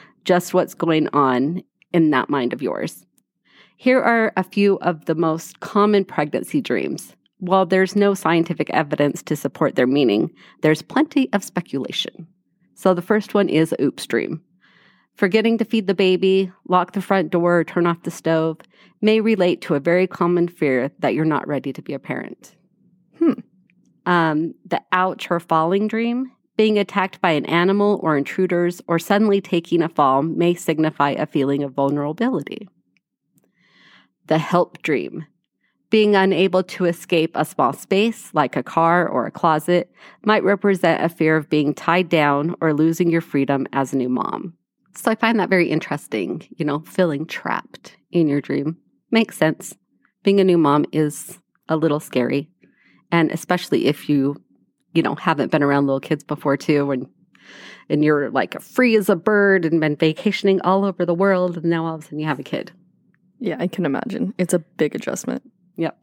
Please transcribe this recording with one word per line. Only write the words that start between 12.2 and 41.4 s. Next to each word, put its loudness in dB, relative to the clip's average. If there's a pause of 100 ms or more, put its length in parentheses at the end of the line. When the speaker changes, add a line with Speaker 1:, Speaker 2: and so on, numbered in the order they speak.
Speaker 1:
So 2
the 0
first -2
one 2
is 0
oops -2
dream. -4 (720)
Forgetting 0
to 0
feed -2
the 0
baby, 2 (160)
lock 0
the -6
front 0
door, 2
or 0
turn -2
off -2
the -6
stove -2 (420)
may 2
relate 2
to -2
a 0
very 2
common 0
fear -2
that 0
you're 0
not -2
ready -6
to -12
be -10
a -8
parent. -12 (640)
Speaker 2:
Hmm. 2 (800)
Speaker 1:
Um, 0 (120)
the -4
ouch -2
or 0
falling 0
dream, -4 (240)
being 2
attacked -4
by 2
an 0
animal 2
or 0
intruders -2
or 2
suddenly 2
taking 0
a 0
fall 2
may 0
signify 0
a -4
feeling 0
of -8
vulnerability. -4 (1600)
The 2
help 0
dream, -4 (640)
being 6
unable 2
to -6
escape 0
a 0
small -2
space -2
like 0
a -4
car 0
or -2
a -8
closet, 0 (340)
might 2
represent 2
a 2
fear 2
of -4